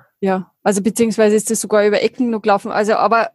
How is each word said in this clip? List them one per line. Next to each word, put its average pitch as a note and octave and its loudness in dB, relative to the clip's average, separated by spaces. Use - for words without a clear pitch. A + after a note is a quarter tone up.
ja. F#3+ -2
Also G3+ 0
beziehungsweise G#3+ 2
ist G#3+ -2
das A3 -2
sogar G#3 0
über G#3 0
Ecken A#3+ -2
noch A3 -4
gelaufen. G#3 0
Also, G#3+ 0
aber A3 0